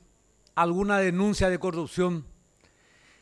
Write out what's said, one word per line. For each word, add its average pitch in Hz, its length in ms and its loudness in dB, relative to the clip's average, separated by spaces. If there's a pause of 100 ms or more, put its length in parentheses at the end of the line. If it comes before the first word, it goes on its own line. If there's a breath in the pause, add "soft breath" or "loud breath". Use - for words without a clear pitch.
(540)
alguna 190 460 2
denuncia 190 500 2
de 180 80 0
corrupción 170 680 -4 (960 soft breath)